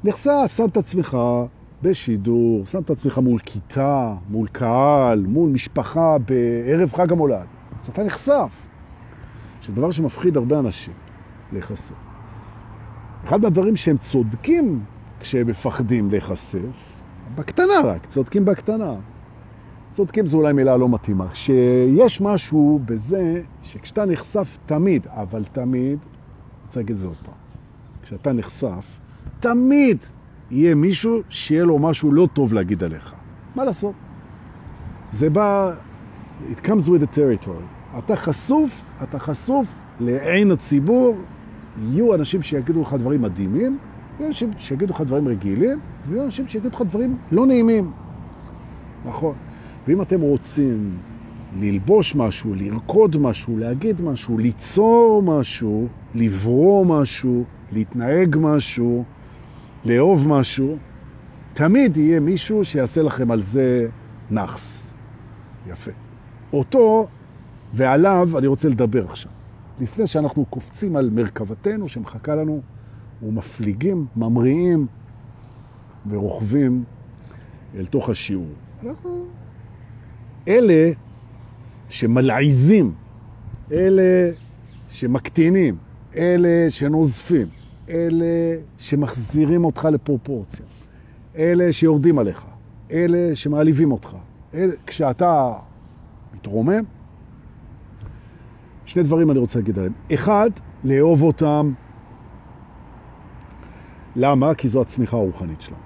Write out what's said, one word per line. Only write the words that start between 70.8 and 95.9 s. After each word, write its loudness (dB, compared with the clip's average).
על 2
מרכבתנו -4
שמחכה -8
לנו, -2
ומפליגים, -4
ממריאים 2
ורוכבים 0
אל -8
תוך -2
השיעור. -6
אנחנו -10
אלה 6
שמלעיזים, 4
אלה 4
שמקטינים, 2
אלה 4
שנוזפים, 0
אלה 0
שמחזירים 0
אותך 0
לפרופורציה, -4
אלה 4
שיורדים 4
עליך, -2
אלה 0
שמעליבים 2
אותך. -6
אלה, 0
כשאתה 2